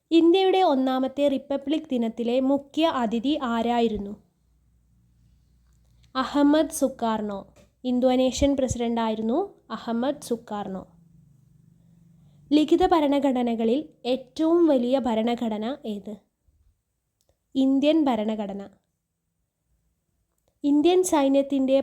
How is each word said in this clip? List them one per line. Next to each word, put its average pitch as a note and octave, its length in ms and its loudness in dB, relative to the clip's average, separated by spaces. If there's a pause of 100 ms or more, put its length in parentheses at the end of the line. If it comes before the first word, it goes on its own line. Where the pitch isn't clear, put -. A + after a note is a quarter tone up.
(100)
ഇന്ത്യയുടെ F#4 520 4
ഒന്നാമത്തെ C4 680 0
റിപ്പബ്ലിക് C#4 640 -4
ദിനത്തിലെ A#3 480 -2
മുഖ്യ C#4 460 0
അതിഥി B3+ 560 -2
ആരായിരുന്നു? A#3 840 -4 (1900)
അഹമ്മദ് C#4+ 560 2
സുക്കാർണോ, A3 840 -4 (300)
ഇന്തോനേഷ്യൻ B3+ 720 2
പ്രസിഡന്റായിരുന്നു A#3 960 -4 (160)
അഹമ്മദ് A#3 520 -6
സുക്കാർണോ. G#3 760 -10 (1600)
ലിഖിത E4 340 2
ഭരണഘടനകളിൽ C4+ 1040 0 (160)
ഏറ്റവും D#4+ 640 0
വലിയ C4 320 2
ഭരണഘടന A3+ 840 -2
ഏത്? G#3 320 -10 (1400)
ഇന്ത്യൻ C4+ 500 2
ഭരണഘടന. G#3+ 640 -4 (2000)
ഇന്ത്യൻ D#4 380 4
സൈന്യത്തിൻ്റെ C#4 800 2